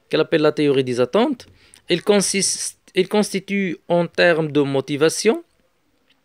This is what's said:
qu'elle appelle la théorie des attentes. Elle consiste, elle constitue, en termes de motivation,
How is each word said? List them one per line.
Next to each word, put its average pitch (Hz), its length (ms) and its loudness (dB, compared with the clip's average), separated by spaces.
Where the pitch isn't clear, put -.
qu'elle 151 120 0
appelle 156 200 0
la 151 120 4
théorie 139 300 2
des 123 180 -2
attentes. 226 460 0
Elle 170 160 -2
consiste, - 760 -2
elle 180 140 0
constitue, 196 680 -2
en 170 180 0
termes 165 440 0
de 143 120 2
motivation, 147 800 0